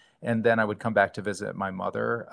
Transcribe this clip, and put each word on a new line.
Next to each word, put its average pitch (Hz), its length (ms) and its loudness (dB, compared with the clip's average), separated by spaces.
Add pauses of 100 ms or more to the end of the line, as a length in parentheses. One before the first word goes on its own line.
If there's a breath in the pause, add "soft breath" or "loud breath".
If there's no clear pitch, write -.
(220 soft breath)
And 113 220 0
then 113 160 6
I 110 60 2
would 104 140 -4
come 113 140 -4
back 98 200 4
to 104 80 -10
visit 101 340 -6
my 98 160 -6
mother, 113 600 -6